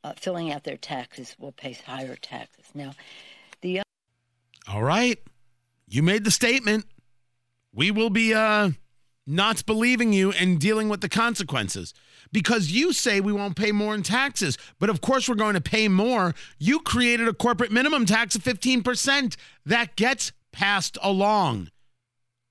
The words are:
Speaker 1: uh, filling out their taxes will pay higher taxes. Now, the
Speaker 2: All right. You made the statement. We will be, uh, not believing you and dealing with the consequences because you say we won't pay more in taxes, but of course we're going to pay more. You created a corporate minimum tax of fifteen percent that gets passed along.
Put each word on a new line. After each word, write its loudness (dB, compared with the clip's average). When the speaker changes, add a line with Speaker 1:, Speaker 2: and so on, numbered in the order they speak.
Speaker 1:
uh, -12
filling -6
out -8
their -10
taxes -12
will -16
pay -14
higher -12
taxes. -18
Now, -12
the -6
Speaker 2:
All -4
right. 0
You 0
made 2
the 2
statement. 2
We 2
will 0
be, 2
uh, 2
not -2
believing 2
you 4
and 2
dealing 2
with -4
the -4
consequences -4
because 0
you 2
say 0
we 0
won't -4
pay 0
more 0
in -4
taxes, -2
but 2
of -2
course 0
we're 0
going 2
to 2
pay 0
more. 2
You 2
created 2
a 0
corporate 0
minimum 2
tax 2
of -4
fifteen 0
percent 0
that -2
gets 0
passed -2
along. 2